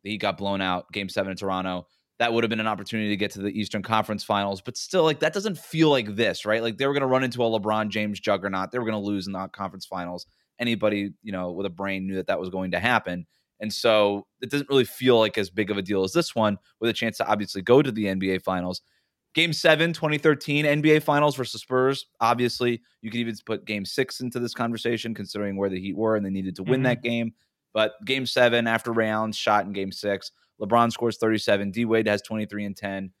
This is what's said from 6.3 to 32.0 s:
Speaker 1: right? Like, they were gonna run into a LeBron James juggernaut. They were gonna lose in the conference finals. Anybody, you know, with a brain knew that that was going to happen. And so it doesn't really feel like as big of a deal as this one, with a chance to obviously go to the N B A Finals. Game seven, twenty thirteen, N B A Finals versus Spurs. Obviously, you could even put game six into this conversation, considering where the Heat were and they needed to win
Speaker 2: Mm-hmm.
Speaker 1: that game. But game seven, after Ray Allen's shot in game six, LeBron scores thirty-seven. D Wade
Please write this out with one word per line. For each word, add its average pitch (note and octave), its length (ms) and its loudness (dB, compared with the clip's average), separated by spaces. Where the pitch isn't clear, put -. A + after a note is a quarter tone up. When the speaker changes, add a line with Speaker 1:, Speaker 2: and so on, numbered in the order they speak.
Speaker 1:
right? A2 180 2
Like, A2 140 -4
they C3+ 100 0
were C#3+ 60 0
gonna C#3 140 0
run C3 180 4
into B2 180 -2
a - 20 4
LeBron G#2+ 300 0
James G#2 320 -2
juggernaut. G2 500 -2
They B2 80 -4
were A#2 60 -4
gonna A2 160 -2
lose G2 260 -2
in G2 60 -8
the F#2 160 -6
conference G2 360 -10
finals. F2+ 400 -10
Anybody, G#2 540 0
you G#2+ 100 -8
know, F2+ 180 -6
with F#2+ 140 -6
a F#2+ 40 -4
brain F#2+ 380 -6
knew F#2+ 80 -4
that F#2 120 -4
that F#2 120 0
was F#2 100 -6
going F#2 220 -4
to F2+ 80 0
happen. F#2 480 0
And G#2+ 120 -6
so G#2 560 4
it A#2+ 80 -10
doesn't C#3+ 200 -2
really C3+ 160 6
feel B2 340 4
like A2 180 4
as G2 120 -2
big F#2+ 200 -2
of G2+ 80 0
a G2+ 40 -2
deal F#2+ 220 0
as F#2 100 -2
this E3+ 200 0
one, G#2+ 240 2
with A#2 100 0
a G#2+ 40 0
chance A2+ 240 -4
to - 100 -2
obviously G#2 340 -2
go B2 200 6
to C3+ 100 0
the G#2+ 160 -2
N F#2+ 100 0
B F#2+ 140 0
A F#2 80 0
Finals. F2+ 420 -4
Game E3 180 2
seven, D#3+ 400 4
twenty D3+ 260 -2
thirteen, D3 480 2
N D3 140 2
B D3+ 160 4
A D3+ 60 4
Finals D3 340 4
versus B2 260 -6
Spurs. C3 440 0
Obviously, A#2+ 600 2
you A2 100 -10
could A#2+ 80 -4
even A#2 160 -4
put A2 200 -6
game G#2 180 -6
six - 380 -4
into B2 180 -6
this A#2 140 -4
conversation, A#2 600 -4
considering G2+ 440 -6
where G2 120 0
the F#2 120 -4
Heat F#2+ 160 -6
were A2 180 2
and G2+ 100 -2
they G2 40 -4
needed F#2+ 260 -4
to F#2+ 80 -10
win A#2+ 120 2
Speaker 2:
Mm-hmm. C3 80 0
Speaker 1:
that B2 200 0
game. A#2 300 -4
But G#2+ 200 2
game C3 200 -2
seven, A#2+ 420 4
after A2+ 260 0
Ray A2 160 2
Allen's A2 260 -2
shot G#2 300 2
in G2+ 80 -8
game F#2+ 180 -4
six, G2+ 400 -4
LeBron A#2 320 4
scores A#2 240 -2
thirty-seven. G#2 540 2
D A2+ 120 -2
Wade A2 240 2